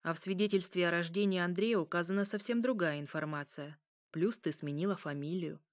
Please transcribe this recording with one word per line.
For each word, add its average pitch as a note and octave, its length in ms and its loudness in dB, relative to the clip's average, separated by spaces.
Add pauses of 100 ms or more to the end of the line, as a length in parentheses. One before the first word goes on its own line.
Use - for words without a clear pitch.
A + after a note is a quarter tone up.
А E3 140 -2
в - 40 -6
свидетельстве F#3 680 2
о E3+ 40 4
рождении F3+ 480 2
Андрея F3+ 380 2
указана F3 480 0
совсем A3+ 380 -2
другая F3 360 2
информация. D3 800 -6 (300)
Плюс F#3+ 300 0
ты - 120 -2
сменила E3 460 -2
фамилию. D3+ 640 -4 (120)